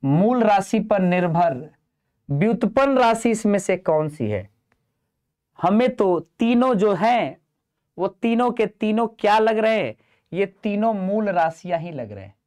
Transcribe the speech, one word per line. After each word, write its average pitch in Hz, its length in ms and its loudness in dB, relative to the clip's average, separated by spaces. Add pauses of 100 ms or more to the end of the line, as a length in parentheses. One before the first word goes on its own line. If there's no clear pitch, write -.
मूल 196 400 2
राशि 208 380 2
पर 214 200 0
निर्भर 175 680 0 (600)
व्युत्पन्न 233 680 0
राशि 233 320 2
इसमें 214 280 0
से 190 200 -2
कौन 156 300 0
सी 147 180 -6
है? 101 220 -6 (1080)
हमें 226 380 2
तो 185 220 2 (200)
तीनों 240 360 2
जो 208 200 2
हैं, 185 420 0 (640)
वो 185 100 -2
तीनों 233 440 -2
के 226 140 0
तीनों 214 440 -2
क्या 214 280 2
लग 220 200 2
रहे 220 180 0
हैं? 131 180 -4 (380)
ये 190 140 -2 (160)
तीनों 214 320 -2
मूल 202 360 -4
राशियां 170 500 -2
ही 170 120 -10
लग 120 200 -10
रहे 98 120 -14
हैं। 98 100 -20 (120)